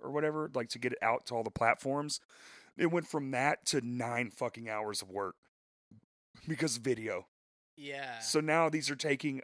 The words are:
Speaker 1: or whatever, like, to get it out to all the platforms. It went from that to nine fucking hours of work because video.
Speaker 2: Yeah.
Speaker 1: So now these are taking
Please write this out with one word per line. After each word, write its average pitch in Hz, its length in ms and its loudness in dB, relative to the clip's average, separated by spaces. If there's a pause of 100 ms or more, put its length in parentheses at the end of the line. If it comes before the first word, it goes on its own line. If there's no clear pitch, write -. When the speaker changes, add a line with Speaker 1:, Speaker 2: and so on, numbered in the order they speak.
Speaker 1:
or 131 100 -6
whatever, 151 440 0
like, 120 160 -2
to 120 100 -8
get 120 120 0
it - 100 -4
out 117 240 2
to 120 100 -4
all 113 80 0
the 107 80 -2
platforms. 139 680 2 (560)
It - 100 4
went 165 200 2
from 143 240 -2
that 131 360 2
to 143 140 4
nine 120 520 -2
fucking 117 360 -6
hours 107 340 -2
of 95 80 -12
work 98 260 -2 (1120)
because 151 300 0
video. 110 500 -2 (480)
Speaker 2:
Yeah. 139 420 -10
Speaker 1:
So 113 220 0
now 156 280 4
these 151 220 0
are 143 60 -2
taking 139 480 0